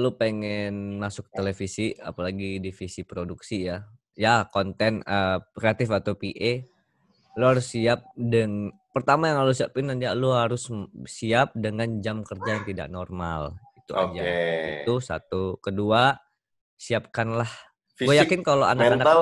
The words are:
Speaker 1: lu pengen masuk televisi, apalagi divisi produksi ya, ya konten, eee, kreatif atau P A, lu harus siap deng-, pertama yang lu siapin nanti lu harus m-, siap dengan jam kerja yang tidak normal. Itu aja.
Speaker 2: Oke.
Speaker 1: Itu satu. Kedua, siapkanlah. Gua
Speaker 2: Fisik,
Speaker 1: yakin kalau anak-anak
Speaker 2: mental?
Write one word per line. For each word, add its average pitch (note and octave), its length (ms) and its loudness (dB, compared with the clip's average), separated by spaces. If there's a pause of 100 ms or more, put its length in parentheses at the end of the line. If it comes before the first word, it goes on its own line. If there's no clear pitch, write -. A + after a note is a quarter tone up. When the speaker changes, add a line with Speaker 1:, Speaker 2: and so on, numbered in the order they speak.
Speaker 1:
lu B2 160 2
pengen G#2 800 -2
masuk G2+ 320 -6
televisi, G2 680 -4
apalagi F#2+ 580 -6
divisi F#2 480 -10
produksi F2+ 640 -6
ya, F#2 160 -8 (320)
ya G#2+ 340 4
konten, G2+ 560 0
eee, F#2+ 320 0 (160)
kreatif A2 380 0
atau G2 260 0
P G2 160 -6
A, A#2 180 0 (880)
lu A#2+ 80 2
harus B2+ 240 4
siap A#2 480 0
deng-, G#2+ 560 0 (160)
pertama D3+ 400 2
yang C#3 160 2
lu C3 80 4
siapin C3 380 -2
nanti B2+ 140 -4 (120)
lu C3 160 2
harus A#2+ 380 0
m-, G2+ 180 -8 (160)
siap A#2 480 0
dengan A2 480 -4
jam A2 240 -6
kerja G#2+ 320 -4
yang G#2 80 -10
tidak F2 240 -8
normal. F2 640 -6 (240)
Itu - 160 -12
aja. F2+ 400 -2
Speaker 2:
Oke. - 20 -2 (300)
Speaker 1:
Itu D#2 320 -2
satu. F#2 640 -4
Kedua, A2 540 4 (640)
siapkanlah. A2+ 720 -2 (520)
Gua C3+ 120 6
Speaker 2:
Fisik, D3 120 6
Speaker 1:
yakin F3+ 160 0
kalau C#3 240 4
anak-anak A#2+ 440 6
Speaker 2:
mental? E3 120 8